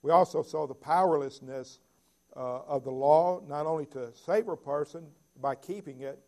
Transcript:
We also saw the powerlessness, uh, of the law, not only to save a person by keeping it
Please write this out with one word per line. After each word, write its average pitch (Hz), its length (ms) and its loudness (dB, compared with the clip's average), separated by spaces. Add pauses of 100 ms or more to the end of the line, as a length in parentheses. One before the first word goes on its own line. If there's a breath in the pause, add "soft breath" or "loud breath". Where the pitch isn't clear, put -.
We 139 80 0
also 165 320 4
saw 151 240 -6
the 131 80 -10
powerlessness, 139 1040 -2 (560)
uh, 127 300 -6
of 139 180 -4
the 139 60 -6
law, 156 580 4
not 147 180 -4
only 160 200 -4
to 123 280 -10
save 214 340 -2
a 165 80 -6
person 147 500 -6 (340)
by 135 140 -2
keeping 151 480 -12
it 139 260 -12